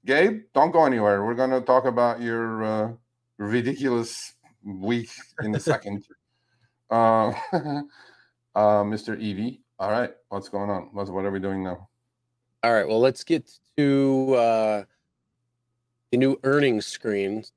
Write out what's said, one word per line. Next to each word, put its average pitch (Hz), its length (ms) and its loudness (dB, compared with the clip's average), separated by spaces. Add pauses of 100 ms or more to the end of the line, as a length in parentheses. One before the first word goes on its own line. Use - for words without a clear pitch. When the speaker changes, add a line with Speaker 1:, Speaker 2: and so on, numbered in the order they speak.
Speaker 1:
Gabe, 180 380 2 (120)
don't 151 160 6
go 165 140 6
anywhere. 104 400 2
We're 117 100 -2
gonna 131 260 0
talk 127 240 4
about 120 360 2
your, 117 440 -4
uh, 110 280 -2 (460)
ridiculous 117 960 -2 (300)
week 104 460 -4 (320)
in 107 120 -4
a - 60 -2
Speaker 2:
<laughs> 156 120 -2
Speaker 1:
second. 101 340 -6 (840)
Uh, 113 420 4 (200)
<laughs> 147 300 -4 (720)
uh, 104 300 4
Mister 107 320 -6
Evie. 110 460 -6 (160)
All 98 120 -4
right, 117 220 -2 (160)
what's 98 200 -10
going 101 220 -6
on? 92 220 -8
What's, 98 180 -8
what 95 140 -6
are 101 60 -4
we 98 100 -6
doing 95 240 -6
now? 90 240 -10 (760)
Speaker 2:
All 120 100 2
right, 107 140 2
well, 110 140 0
let's 131 240 2
get - 260 -4 (260)
to, 139 580 2
uh, 110 500 2 (1300)
the 120 60 2
new 135 260 2
earnings 135 420 2
screens. 104 720 -6